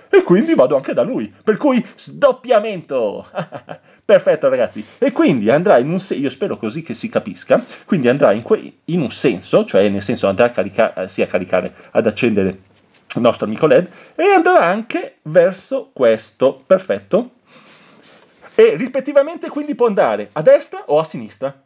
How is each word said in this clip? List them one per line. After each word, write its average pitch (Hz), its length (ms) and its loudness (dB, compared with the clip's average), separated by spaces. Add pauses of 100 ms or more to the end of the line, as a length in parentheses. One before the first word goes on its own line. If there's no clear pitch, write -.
e 370 140 6
quindi 311 320 2
vado 135 200 4
anche 220 180 -4
da 131 100 0
lui, 165 280 -6 (120)
per 214 140 0
cui 262 280 0 (100)
sdoppiamento." 175 1300 -2
<laughs> - 500 -14 (240)
Perfetto 175 460 2
ragazzi, 117 340 -2 (140)
e 269 140 0
quindi 156 400 2
andrà 165 260 4
in 131 120 0
un 180 100 -4
se-, - 160 -8
io 131 160 -4
spero 156 260 -8
così 113 240 -8
che 113 140 -12
si - 120 -10
capisca, 127 560 -2 (220)
quindi 131 240 0
andrà 127 220 2
in 110 100 -2
que-, - 440 -4
in 170 140 -4
un 120 120 -4
senso, 110 520 -2
cioè 104 260 0
nel 98 120 -4
senso 113 260 -4
andrà 98 180 2
a 120 40 0
carica-, 98 540 -4
eh, 95 40 -8
sia 104 180 -4
a - 20 -4
caricare, 92 460 -4 (180)
ad 113 160 0
accendere 104 400 0 (680)
il 113 60 -4
nostro - 240 0
amico 110 220 -2
led, 151 200 4 (280)
e 320 80 -2
andrà 359 420 4
anche 226 560 -6
verso 185 720 -2
questo, 123 720 0
perfetto. 117 640 -2 (1300)
E 220 140 6
rispettivamente 277 760 -2
quindi 294 240 -8
può 240 140 0
andare 120 460 -2
a 156 100 -6
destra 285 420 2
o 151 140 0
a 160 40 0
sinistra. 131 480 -10 (140)